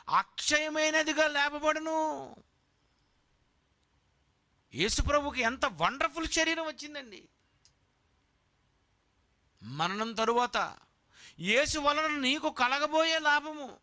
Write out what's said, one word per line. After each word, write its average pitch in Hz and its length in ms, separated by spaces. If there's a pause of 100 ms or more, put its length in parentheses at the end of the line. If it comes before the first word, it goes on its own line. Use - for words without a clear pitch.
అక్షయమైనదిగా 311 1200
లేపబడును. 302 680 (2750)
యేసు 180 280
ప్రభువుకి 285 380
ఎంత 247 260
వండర్ఫుల్ 277 640
శరీరం 320 380
వచ్చిందండి. 294 640 (2250)
మరణం 180 520
తరువాత 226 640 (640)
యేసు 262 380
వలన 294 420
నీకు 277 300
కలగబోయే 302 680
లాభము 294 640